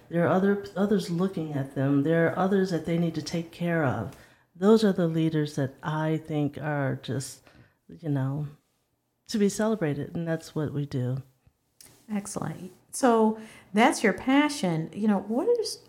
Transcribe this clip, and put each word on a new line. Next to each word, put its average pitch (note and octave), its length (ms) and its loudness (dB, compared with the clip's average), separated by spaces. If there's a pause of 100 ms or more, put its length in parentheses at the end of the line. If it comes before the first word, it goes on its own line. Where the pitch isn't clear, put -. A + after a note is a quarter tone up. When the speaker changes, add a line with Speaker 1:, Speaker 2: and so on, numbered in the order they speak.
Speaker 1:
there E3+ 160 0
are C3 40 2
other, G3 360 2 (100)
others G3+ 340 0
looking E3+ 440 -2
at C#3 220 -4
them, C#3 280 2
there E3 240 4
are - 100 0
others F#3+ 340 2
that D#3+ 140 -2
they E3+ 120 0
need E3+ 180 0
to D3+ 60 -2
take E3 300 -6
care E3+ 340 0
of. A2+ 300 -2 (380)
Those G#3+ 300 6
are G3 100 4
the F3+ 140 2
leaders D#3+ 480 0
that C3 180 -2 (100)
I D#3 420 -2
think D3 320 -2
are C#3 440 -4
just, - 400 -8 (460)
you E3 220 -12
know, C#3 380 -2 (840)
to A#3 80 -4
be G3+ 120 4
celebrated, G3 680 -2
and E3+ 120 -4
that's D#3+ 280 -6
what D3+ 180 -2
we C#3+ 120 -2
do. C3 360 -4 (920)
Speaker 2:
Excellent. F#3 580 -8 (200)
So A3 460 4 (360)
that's A#3+ 300 4
your G3 100 4
passion. C4 800 0
You G#3 160 0
know, G3+ 180 2
what C4 200 0 (120)
is, - 300 -6